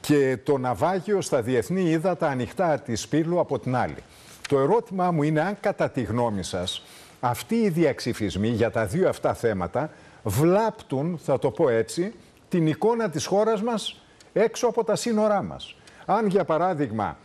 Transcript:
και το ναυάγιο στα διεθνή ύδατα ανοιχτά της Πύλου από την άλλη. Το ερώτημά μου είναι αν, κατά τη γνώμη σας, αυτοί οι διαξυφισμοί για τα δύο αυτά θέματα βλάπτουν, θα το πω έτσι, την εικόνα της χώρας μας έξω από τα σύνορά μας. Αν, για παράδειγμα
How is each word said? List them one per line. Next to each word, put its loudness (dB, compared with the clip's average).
και 2
το 2
ναυάγιο 0
στα 0
διεθνή 0
ύδατα 0
ανοιχτά 0
της -6
Πύλου 0
από 0
την -2
άλλη. -2
Το 2
ερώτημά 2
μου 0
είναι 2
αν, -2
κατά 0
τη -4
γνώμη -2
σας, -6
αυτοί -2
οι 2
διαξυφισμοί 0
για 2
τα -2
δύο 0
αυτά 0
θέματα -2
βλάπτουν, 0
θα 0
το 0
πω 2
έτσι, 0
την 2
εικόνα 0
της -6
χώρας 2
μας -6
έξω 0
από 0
τα 0
σύνορά 0
μας. -12
Αν, 2
για 4
παράδειγμα 0